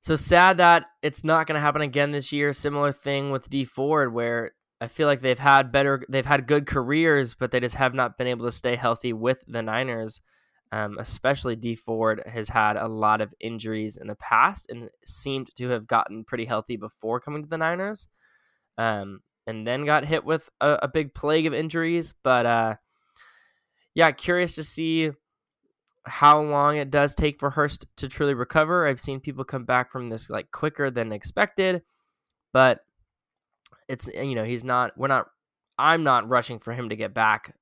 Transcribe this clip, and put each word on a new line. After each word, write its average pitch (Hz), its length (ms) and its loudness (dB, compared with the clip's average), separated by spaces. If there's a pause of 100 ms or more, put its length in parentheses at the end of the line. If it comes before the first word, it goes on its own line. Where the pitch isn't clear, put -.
so 160 140 0
sad 180 420 6
that 170 300 8 (140)
it's - 220 -4
not 160 240 2
gonna 156 120 -2
happen 147 220 0
again 143 300 0
this 143 200 -6
year. 143 220 0
Similar 143 380 0
thing 139 400 -4
with 131 180 -6
Dee 139 160 -2
Ford, 139 480 -2
where 117 380 -4 (300)
I 117 60 -8
feel 151 200 0
like 139 140 2
they've 127 180 2
had 139 320 6
better, 139 380 2
they've 131 160 0
had 135 220 2
good 147 180 2
careers, 143 720 0
but 127 160 -4
they 127 80 2
just 120 160 -4
have 131 180 0
not 123 240 -2
been 127 100 -4
able 120 180 -4
to 120 60 -2
stay 123 240 -2
healthy 120 380 -2
with 120 340 -2
the 117 140 -6
Niners. 113 600 -4 (500)
Um, 107 280 -6
especially 131 560 -2
Dee 117 180 -6
Ford 113 540 -2
has 113 200 -8
had 107 300 0
a 113 100 -4
lot 107 340 2
of 104 180 -6
injuries 110 580 -8
in - 80 -18
the 107 100 -10
past - 540 0
and 117 220 -16 (120)
seemed 135 520 -6
to 123 140 -8
have 113 180 -4
gotten 113 360 0
pretty 117 220 -8
healthy 113 320 -4
before 110 420 -6
coming 147 220 -10
to 151 80 -16
the 160 80 -8
Niners, 180 500 -4 (680)
um, 101 440 -4 (260)
and 110 180 -10
then 131 200 -4
got 147 200 2
hit 151 180 -2
with 156 240 -4 (140)
a, 147 220 4
a 139 40 -4
big 143 280 -4
plague 156 320 0
of 143 80 -2
injuries. 165 580 -4 (100)
But, 123 220 2
uh, 113 300 0 (1200)
yeah, 160 160 6
curious 180 440 -2
to 156 80 -6
see 160 460 -2 (960)
how 147 380 8
long 147 340 2
it 139 140 -4
does 143 240 2
take 151 240 0
for 143 100 0
Hurst 143 380 -2 (100)
to 139 100 -8
truly 143 280 0
recover. 156 500 2
I've 135 140 0
seen 135 200 -8
people 135 260 -10
come 127 200 -8
back 127 260 0
from 123 160 -10
this, 113 220 -10
like, 101 220 -8
quicker 147 400 -4
than 113 200 -4
expected, 185 680 -2 (720)
but 127 280 6 (1040)
it's, 131 260 -6
you 135 220 -6
know, 113 80 -2
he's 117 200 -4
not, 123 320 -2
we're 135 120 -4
not, 135 220 0 (500)
I'm 160 240 4
not 120 260 2
rushing 120 300 0
for 117 140 -10
him 120 160 -8
to 107 60 -4
get 107 200 -8
back. 110 460 0